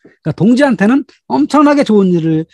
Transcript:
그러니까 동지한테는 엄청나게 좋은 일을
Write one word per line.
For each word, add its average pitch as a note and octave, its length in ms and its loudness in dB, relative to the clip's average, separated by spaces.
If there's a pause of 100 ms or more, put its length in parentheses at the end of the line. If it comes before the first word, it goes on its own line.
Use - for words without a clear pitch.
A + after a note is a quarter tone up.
그러니까 - 320 -12
동지한테는 A#3+ 720 0 (220)
엄청나게 C#4+ 560 0
좋은 G3+ 240 2
일을 D#3+ 460 -2